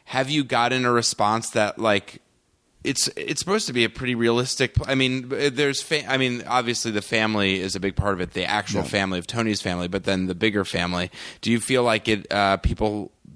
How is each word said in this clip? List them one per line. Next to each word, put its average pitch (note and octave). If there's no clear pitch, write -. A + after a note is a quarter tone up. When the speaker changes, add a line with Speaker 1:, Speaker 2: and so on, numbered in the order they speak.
Speaker 1:
have C3
you D3+
gotten B2
a B2
response A2+
that, G#2+
like, G#2
it's, C3
it's -
supposed G#3
to C3
be A#2+
a A2+
pretty B2
realistic A#2
pl-, -
I C3+
mean, C3
uh, C3+
there's C#3
fa-, C#3+
I C3+
mean, B2
obviously A#2+
the G#2
family G#2+
is F#2+
a G2
big F#2+
part G2+
of F2
it, F2
the F#2+
actual G2+
Speaker 2:
Yeah. D2
Speaker 1:
family F#2+
of E2+
Tony's A2
family, F2
but F#2
then F#2+
the F#2
bigger G2+
family. F2
Do A2+
you A#2
feel B2+
like A2+
it, G#2+
uh, G2
people G#2